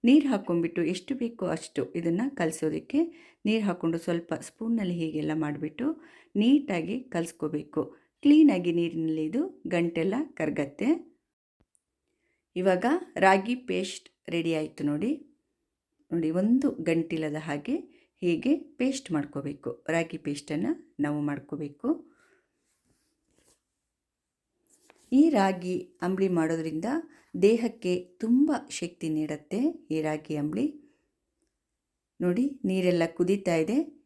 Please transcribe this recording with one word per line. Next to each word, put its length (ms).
ನೀರು 240
ಹಾಕ್ಕೊಂಡ್ಬಿಟ್ಟು 560
ಎಷ್ಟು 300
ಬೇಕೋ 320
ಅಷ್ಟು 360
ಇದನ್ನು 400
ಕಲಸೋದಕ್ಕೆ 640
ನೀರು 200
ಹಾಕ್ಕೊಂಡು 340
ಸ್ವಲ್ಪ 360
ಸ್ಪೂನಲ್ಲಿ 600
ಹೀಗೆಲ್ಲ 400
ಮಾಡಿಬಿಟ್ಟು 520
ನೀಟಾಗಿ 640
ಕಲಸ್ಕೋಬೇಕು. 840
ಕ್ಲೀನಾಗಿ 480
ನೀರಿನಲ್ಲಿ 520
ಇದು 180
ಗಂಟೆಲ್ಲ 480
ಕರಗತ್ತೆ. 540
ಇವಾಗ 300
ರಾಗಿ 400
ಪೇಸ್ಟ್ 520
ರೆಡಿ 260
ಆಯಿತು 300
ನೋಡಿ. 260
ನೋಡಿ, 200
ಒಂದು 380
ಗಂಟಿಲ್ಲದ 580
ಹಾಗೆ 360
ಹೀಗೆ 300
ಪೇಸ್ಟ್ 360
ಮಾಡ್ಕೋಬೇಕು. 580
ರಾಗಿ 300
ಪೇಸ್ಟನ್ನು 540
ನಾವು 200
ಮಾಡ್ಕೋಬೇಕು. 680
ಈ 160
ರಾಗಿ 460
ಅಂಬಲಿ 260
ಮಾಡೋದ್ರಿಂದ 600
ದೇಹಕ್ಕೆ 580
ತುಂಬ 320
ಶಕ್ತಿ 380
ನೀಡುತ್ತೆ 500
ಈ 100
ರಾಗಿ 360
ಅಂಬಲಿ. 280
ನೋಡಿ, 240
ನೀರೆಲ್ಲ 380
ಕುದೀತಾ 420
ಇದೆ. 200